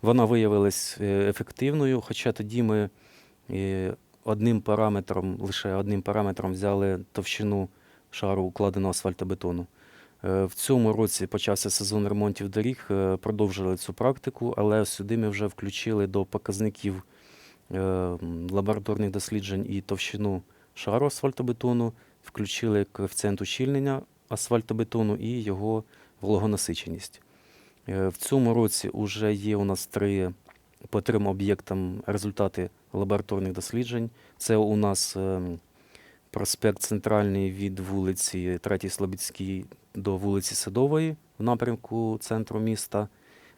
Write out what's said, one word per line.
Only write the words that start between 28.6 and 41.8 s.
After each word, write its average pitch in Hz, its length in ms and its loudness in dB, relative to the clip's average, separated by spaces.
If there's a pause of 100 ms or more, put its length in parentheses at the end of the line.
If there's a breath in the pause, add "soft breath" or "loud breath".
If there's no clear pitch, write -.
уже 104 440 0
є 104 240 0
у 101 80 2
нас 98 220 -2
три, 98 460 0 (560)
по 104 120 0
трьом 104 260 2
об'єктам 95 800 0
результати 101 640 -2 (240)
лабораторних 98 600 0
досліджень. 117 560 -4 (280 soft breath)
Це - 180 2
у 107 200 4
нас, 101 420 0
ем, 92 420 -2 (720 loud breath)
проспект - 500 0
Центральний 101 720 2
від 95 280 -4
вулиці 92 840 -2
Третій 98 280 -2
Слобідській 95 760 -6 (300)
до 98 220 -2
вулиці 98 380 0
Садової 147 600 2 (240)
в 107 40 -4
напрямку 113 800 0